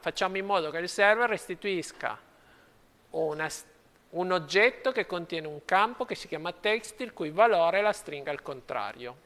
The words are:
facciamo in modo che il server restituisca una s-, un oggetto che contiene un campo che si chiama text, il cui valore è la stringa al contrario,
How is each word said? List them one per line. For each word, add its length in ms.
facciamo 360
in 80
modo 260
che 80
il 100
server 420
restituisca 880
una 380
s-, 160
un 220
oggetto 600
che 140
contiene 400
un 180
campo 400
che 100
si 140
chiama 240
text, 480
il 140
cui 160
valore 480
è 20
la 140
stringa 360
al 120
contrario, 840